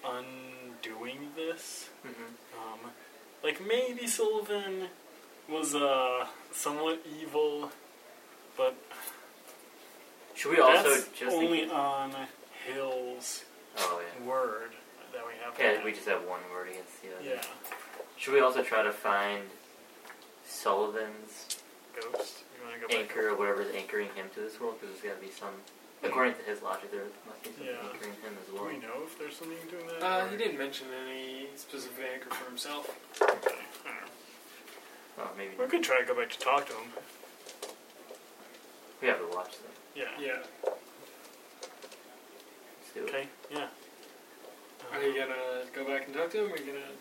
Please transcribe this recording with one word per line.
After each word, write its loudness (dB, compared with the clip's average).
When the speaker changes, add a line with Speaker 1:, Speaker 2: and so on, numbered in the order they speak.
Speaker 1:
undoing -8
this. -6
Speaker 2:
Mm-hmm. -12
Speaker 1:
Um, -10
like, 0
maybe 2
Sullivan 0
was, 0
uh, 6
somewhat 0
evil, 2
but 4
Speaker 2:
Should 0
we 12
also 12
Speaker 1:
that's 8
Speaker 2:
just 0
Speaker 1:
only 6
Speaker 2:
in -2
case 2
Speaker 1:
on 2
Hill's -2
Speaker 2:
Oh, 2
yeah. -8
Speaker 1:
word 2
that -6
we -8
have -6
Speaker 2:
Yeah, 8
Speaker 1:
for -2
Speaker 2:
we 2
Speaker 1:
that. -4
Speaker 2:
just -4
have 4
one -2
word -4
against -12
the -12
other. -8
Speaker 1:
Yeah. -4
Speaker 2:
Should 0
we 12
also 8
try 4
to 6
find 2
Sullivan's 0
Speaker 1:
Ghost? -4
You -12
wanna -8
go -6
back 4
Speaker 2:
anchor 2
Speaker 1:
up? 4
Speaker 2:
or 0
whatever's 4
anchoring -2
him -6
to -8
this -6
world? -2
'Cause -10
there's -12
gotta -8
be -10
some, -10
according 4
to -10
his -4
logic, -4
there -4
must -14
be -8
something -10
Speaker 1:
Yeah. -6
Speaker 2:
anchoring -8
him -8
as -14
Speaker 1:
Do -10
Speaker 2:
well. -4
Speaker 1:
we -6
know -6
if -12
there's -8
something -8
doing -8
that, -6
Speaker 3:
Uh, 4
Speaker 1:
or -2
Speaker 3:
he -4
didn't 0
mention -4
any -8
specific -10
anchor -8
for -4
himself. -6
Speaker 1:
Okay, 4
I -6
don't -8
know. -12
Speaker 2:
Oh, -4
maybe -8
Speaker 1:
We -12
Speaker 2:
not. 0
Speaker 1:
could 6
try 8
to 4
go 4
back 2
to -6
talk 6
to -6
him. -8
Speaker 2:
We 4
have 4
the -2
watch, -4
though. -14
Speaker 1:
Yeah. -6
Speaker 3:
Yeah. -2
Speaker 2:
Let's 0
do -6
it. -2
Speaker 1:
Okay, -4
yeah. -4
Speaker 3:
Are -2
you 4
Speaker 1:
Uh, 0
Speaker 3:
gonna -2
go -4
back 0
and -10
talk 0
to 0
him, -2
or -4
are -4
you -6
gonna -8